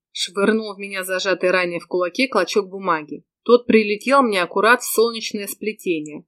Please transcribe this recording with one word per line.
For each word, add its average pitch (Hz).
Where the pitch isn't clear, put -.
Швырнул 202
в 190
меня 202
зажатый 185
ранее 175
в -
кулаке 180
клочок 196
бумаги. 170
Тот 240
прилетел 220
мне 202
аккурат 196
в -
солнечное 226
сплетение, 170